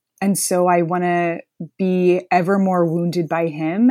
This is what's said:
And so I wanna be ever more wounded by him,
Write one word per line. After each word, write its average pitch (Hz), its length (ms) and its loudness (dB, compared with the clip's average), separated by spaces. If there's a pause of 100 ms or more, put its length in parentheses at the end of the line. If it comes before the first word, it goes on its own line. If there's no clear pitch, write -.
(200)
And 196 180 0
so 180 280 0
I 175 160 4
wanna 175 560 -2 (400)
be 180 520 0
ever 185 280 2
more 185 280 2
wounded 170 420 -2
by 165 200 -2
him, 165 420 0